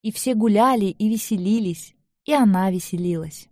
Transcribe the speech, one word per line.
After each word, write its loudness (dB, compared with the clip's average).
И -4
все -4
гуляли 4
и -2
веселились, -2
и -2
она 4
веселилась. -6